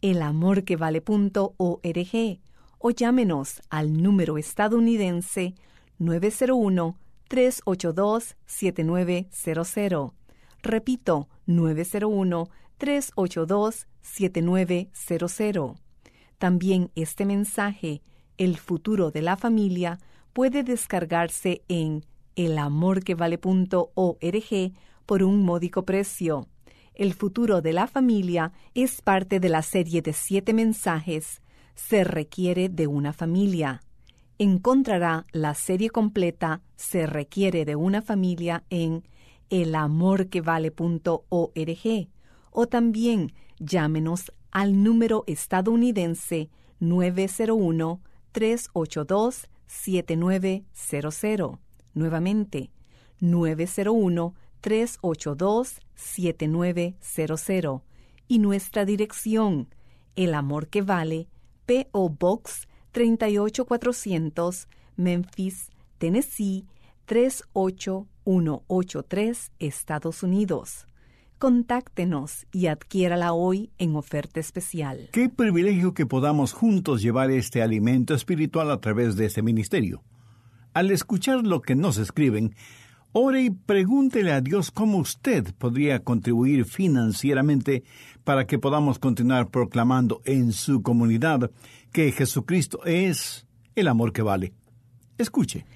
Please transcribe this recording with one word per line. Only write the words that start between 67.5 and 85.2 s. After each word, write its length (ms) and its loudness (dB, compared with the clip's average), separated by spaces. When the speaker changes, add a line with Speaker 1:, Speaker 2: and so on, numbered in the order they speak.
Speaker 1:
ocho 540 -4
uno 440 0
ocho 360 -2
tres, 540 -4
Estados 640 -6
Unidos. 640 -2
Contáctenos 1120 -2
y 160 0
adquiérala 640 0
hoy 460 0
en 160 0
oferta 440 -6
especial. 720 -8
Speaker 2:
Qué 160 2
privilegio 640 2
que 120 0
podamos 480 2
juntos 480 2
llevar 300 2
este 300 0
alimento 520 2
espiritual 560 0
a 120 -2
través 340 0
de 100 0
este 160 -2
ministerio. 640 0
Al 180 2
escuchar 540 0
lo 160 2
que 140 0
nos 220 2
escriben, 580 0
ore 300 2
y 80 2
pregúntele 800 2
a 100 4
Dios 280 0
cómo 300 0
usted 560 -2